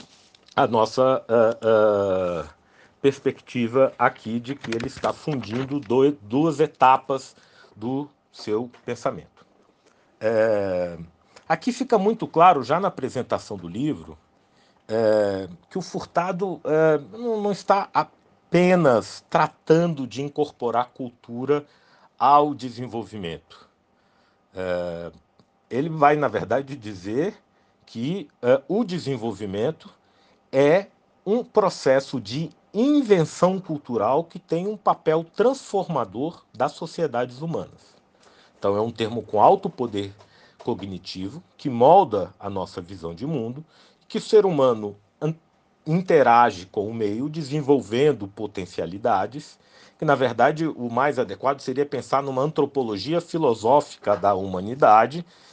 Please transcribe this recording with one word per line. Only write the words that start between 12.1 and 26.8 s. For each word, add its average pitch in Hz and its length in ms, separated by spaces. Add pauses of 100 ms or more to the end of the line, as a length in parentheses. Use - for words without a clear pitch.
claro, 160 360
já 143 160
na 196 80
apresentação 113 680
do 87 100
livro, 95 500 (680)
é, 104 640 (200)
que - 80
o 185 40
Furtado, 180 840
é, 156 360 (180)
não, 226 240
não 202 100
está 196 400
apenas 160 1400
tratando 160 760
de 120 160
incorporar 123 720
cultura 131 720 (520)
ao 147 360
desenvolvimento. 107 1120 (880)
É, 87 560 (580)
ele 143 200
vai, 151 260
na 147 120
verdade, 120 480
dizer 107 600 (500)